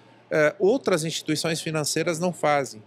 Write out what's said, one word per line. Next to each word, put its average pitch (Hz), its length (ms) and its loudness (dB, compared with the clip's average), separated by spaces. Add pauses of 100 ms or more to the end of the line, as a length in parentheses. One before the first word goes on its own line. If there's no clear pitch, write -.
(320)
eh, 151 260 2
outras 190 460 2
instituições 160 580 -4
financeiras 156 580 -2
não 180 120 -2
fazem, 143 560 0